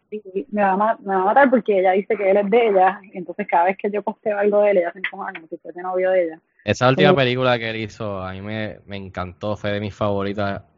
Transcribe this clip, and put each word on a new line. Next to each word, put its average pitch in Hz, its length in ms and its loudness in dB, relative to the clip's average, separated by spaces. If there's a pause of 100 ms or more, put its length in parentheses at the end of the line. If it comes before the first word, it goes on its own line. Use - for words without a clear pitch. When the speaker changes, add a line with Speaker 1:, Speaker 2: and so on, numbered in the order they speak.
(100)
Speaker 1:
Vivi, 196 400 -10
me 208 120 -2
va 196 100 2
a 190 40 0
ma-, 220 240 0
me 196 140 -4
va 190 80 0
a - 40 0
matar 254 220 6
porque 214 300 2
ella 185 140 2
dice 202 240 0
que 196 140 0
él 196 80 4
es 202 120 0
de 233 180 4
ella. 190 320 2 (140)
Entonces, 185 340 -10
cada 170 160 2
vez 190 140 0
que 208 120 -4
yo 202 120 -4
posteo 208 340 -4
algo 208 260 2
de 208 100 4
él, 196 60 4
ella 170 140 0
se 196 60 -18
encoja 190 340 -12
como 165 140 -18
si 175 120 -14
fuese 170 220 -16
novio 185 300 -2
de 185 140 2
ella. 160 160 -10 (240)
Speaker 2:
Esa 104 240 2
última 147 220 4
Speaker 1:
Sí. 143 60 4
Speaker 2:
película 127 420 2
que 113 120 -4
él 110 60 -6
hizo, 104 440 -8
a 92 120 -8
mí 95 100 -12
me, 107 440 -8
me 101 100 -12
encantó, 95 600 -8
fue 104 160 -6
de 101 80 -4
mis 104 140 -8
favoritas 101 680 -4 (160)